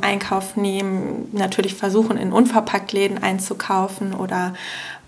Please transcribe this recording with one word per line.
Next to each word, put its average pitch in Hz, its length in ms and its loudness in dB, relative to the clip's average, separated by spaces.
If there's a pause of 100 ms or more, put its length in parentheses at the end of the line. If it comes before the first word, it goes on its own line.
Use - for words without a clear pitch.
Einkauf 196 540 0
nehmen, 196 760 -2
natürlich 190 440 0
versuchen, 214 400 2
in 185 160 -2
Unverpacktläden 202 920 2
einzukaufen 190 880 0
oder, 185 420 -2 (540)